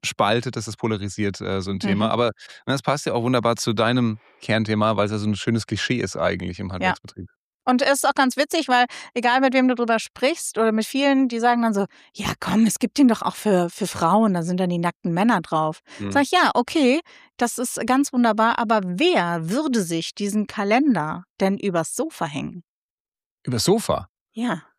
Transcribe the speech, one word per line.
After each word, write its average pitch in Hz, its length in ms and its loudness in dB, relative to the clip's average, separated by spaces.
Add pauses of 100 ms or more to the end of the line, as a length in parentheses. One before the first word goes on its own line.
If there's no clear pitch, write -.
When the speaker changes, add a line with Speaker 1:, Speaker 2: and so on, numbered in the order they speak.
Speaker 1:
spaltet, 113 500 0
dass 110 100 -6
das 110 120 -10
polarisiert, 101 640 -4
äh, 95 200 -4
so 92 100 -6
ein 95 80 -4
Thema. 104 300 0
Speaker 2:
Mhm. - 20 0
Speaker 1:
Aber, 120 160 2
ne, 110 40 0 (360)
das 135 160 -2
passt 143 240 -2
ja 120 60 -4
auch 117 100 -2
wunderbar 117 340 2
zu - 160 -2
deinem 113 460 2 (220)
Kernthema, 107 560 0
weil 104 100 2
es 101 40 -2
ja 107 80 -4
so 107 80 -2
ein 104 80 0
schönes 113 320 -2
Klischee 117 320 -2
ist 98 180 -6
eigentlich 90 420 -4
im 95 200 -8
Speaker 2:
Ja. 92 180 -2
Speaker 1:
Handwerksbetrieb. - 320 -16 (360)
Speaker 2:
Und 254 160 2
es 269 120 2
ist 277 140 0
auch 277 80 2
ganz 262 220 0
witzig, 302 320 -2
weil 247 160 4 (300)
egal, 240 260 2
mit 262 120 2
wem 254 140 4
du 254 80 2
drüber 226 240 0
sprichst - 580 -4
oder 226 140 2
mit 220 140 0
vielen, 269 440 2
die 233 100 -4
sagen 240 240 2
dann 226 100 2
so: 196 120 2 (280)
„Ja, - 260 -6
komm, 220 260 2
es - 140 0
gibt - 200 -2
ihn 277 80 8
doch 226 160 2
auch - 120 -4
für, 180 360 2
für - 160 -6
Frauen, 196 480 4
da 170 80 -2
sind 180 160 -2
dann 185 100 2
die 175 100 0
nackten 170 340 -2
Männer 196 280 2
drauf.“ 156 380 -2 (200)
Speaker 1:
Mhm. 202 160 -4
Speaker 2:
Sag 285 80 4
ich: - 80 -2
„Ja, 359 240 4
okay, 269 460 2 (360)
das 233 220 -2
ist 254 280 -4
ganz 262 260 2
wunderbar, 226 460 2
aber 220 260 2
wer 175 640 0
würde 247 340 0
sich 165 320 -4
diesen 202 320 -2
Kalender 202 760 0 (180)
denn 196 160 2
übers 170 380 -2
Sofa 294 300 -4
hängen?“ 160 380 -10 (800)
Speaker 1:
Übers 123 220 -2
Sofa? 180 440 0 (240)
Speaker 2:
Ja. 226 280 -4 (180)